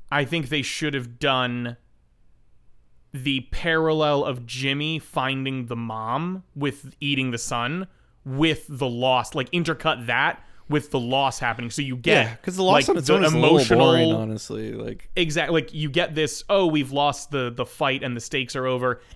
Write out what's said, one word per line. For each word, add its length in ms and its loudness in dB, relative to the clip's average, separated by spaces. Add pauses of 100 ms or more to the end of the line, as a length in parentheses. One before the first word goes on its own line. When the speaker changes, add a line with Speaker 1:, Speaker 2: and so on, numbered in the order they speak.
Speaker 1:
I 140 2
think 240 -2
they 140 -2
should 320 -4
have 260 -6
done 560 0 (1400)
the 280 -4 (100)
parallel 720 2
of 220 -4
Jimmy 520 -4
finding 680 -4
the 100 -6
mom 680 -4 (120)
with 460 -6
eating 300 0
the 60 -4
son 500 -4 (360)
with 460 0
the 180 -4
loss, 480 0
like, 160 -2
intercut 540 -2
that 360 0 (280)
with 220 0
the 80 2
loss 400 0
happening. 300 -4
So 120 -6
you 160 -4
get, 300 4
Speaker 2:
Yeah, 80 -8
'cause 200 -8
the 80 0
loss 100 6 (140)
Speaker 1:
like, 20 0
Speaker 2:
on 80 4
its 100 -2
Speaker 1:
the 80 6
Speaker 2:
own 100 6
is 80 6
a 20 2
little 220 6
boring, 100 6
Speaker 1:
emotional 540 6
Speaker 2:
honestly. 500 -6
Like, 460 -8
Speaker 1:
Exact-, 340 0
like, 220 0
you 160 -4
get 260 0
this, 340 -2
"Oh, 180 4
we've 260 0
lost 380 0
the, 220 -2
the 120 -2
fight 360 -2
and 140 -4
the 60 -8
stakes 340 -6
are 100 -2
over, 360 0 (140)